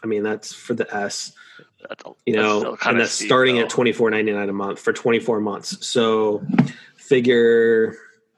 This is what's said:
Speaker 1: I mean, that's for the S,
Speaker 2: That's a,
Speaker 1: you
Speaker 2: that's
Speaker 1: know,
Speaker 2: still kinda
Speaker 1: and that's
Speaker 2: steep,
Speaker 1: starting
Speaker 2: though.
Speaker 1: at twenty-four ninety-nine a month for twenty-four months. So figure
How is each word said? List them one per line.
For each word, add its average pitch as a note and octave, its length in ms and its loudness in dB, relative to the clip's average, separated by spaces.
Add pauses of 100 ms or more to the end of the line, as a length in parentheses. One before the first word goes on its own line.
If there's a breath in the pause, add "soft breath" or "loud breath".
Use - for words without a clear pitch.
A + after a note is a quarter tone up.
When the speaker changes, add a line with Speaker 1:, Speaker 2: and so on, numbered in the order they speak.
Speaker 1:
I A2+ 40 -8
mean, G#2 160 -2
that's G#2+ 280 -6
for - 220 -10
the A2+ 200 -4
S, G2+ 400 -8 (540 loud breath)
Speaker 2:
That's - 160 -16
a, - 60 -16 (160)
Speaker 1:
you A2+ 80 0
Speaker 2:
that's G#2+ 100 0
Speaker 1:
know, G#2+ 160 0
Speaker 2:
still A#2 180 -6
kinda - 120 0
Speaker 1:
and A#2 120 2
that's A2 100 -2
Speaker 2:
steep, - 160 -6
Speaker 1:
starting B2+ 300 4
Speaker 2:
though. A#2 40 0
Speaker 1:
at A2+ 80 -2
twenty-four A#2+ 400 0
ninety-nine G#2+ 400 -2
a G2 40 -4
month G2 260 -6
for - 120 -2
twenty-four A#2 480 0
months. G2+ 460 -8
So A2 580 0 (540 loud breath)
figure A#2 960 4 (420 loud breath)